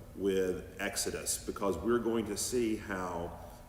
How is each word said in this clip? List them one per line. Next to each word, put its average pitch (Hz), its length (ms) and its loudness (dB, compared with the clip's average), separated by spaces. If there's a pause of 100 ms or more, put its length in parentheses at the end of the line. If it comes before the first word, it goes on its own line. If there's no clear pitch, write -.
(160)
with 95 480 2 (140)
Exodus, 92 680 -2
because 95 320 0
we're 113 200 4
going 113 280 2
to 101 100 -2
see 110 400 2
how, 90 560 -4 (360)